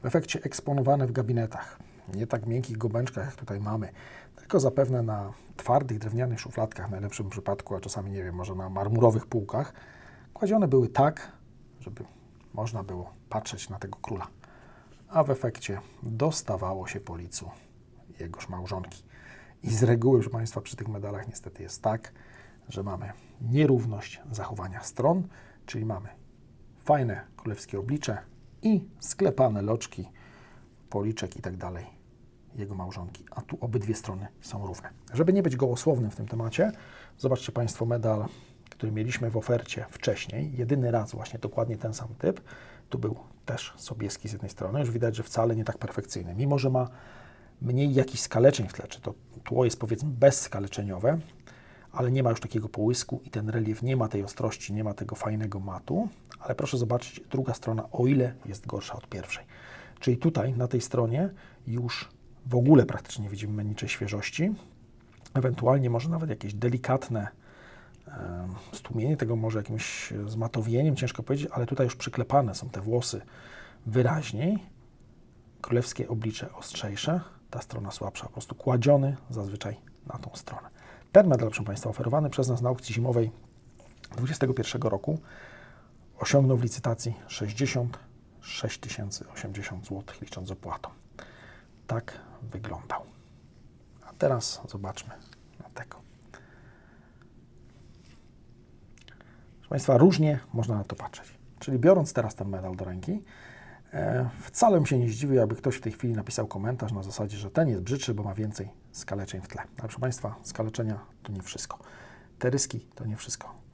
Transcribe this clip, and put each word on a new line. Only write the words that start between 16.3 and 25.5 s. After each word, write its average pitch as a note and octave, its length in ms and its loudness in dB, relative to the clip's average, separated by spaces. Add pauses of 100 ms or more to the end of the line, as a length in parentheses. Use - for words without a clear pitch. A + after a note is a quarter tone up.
się - 140 -6
po F2+ 160 -10
licu F2 340 -10 (680)
jegoż - 280 -10
małżonki. F2+ 640 -8 (520)
I - 80 -4
z A2 120 4
reguły, B2 360 6
proszę A2 120 2
państwa, A2+ 300 -4
przy - 160 -12
tych G#2 120 -8
medalach G#2 400 -8
niestety - 340 -12
jest - 200 -12
tak, A2 300 -2 (560)
że G#2 140 -8
mamy G2 300 -8 (280)
nierówność A#2 800 4 (100)
zachowania G2+ 520 -8
stron, F3+ 460 2 (380)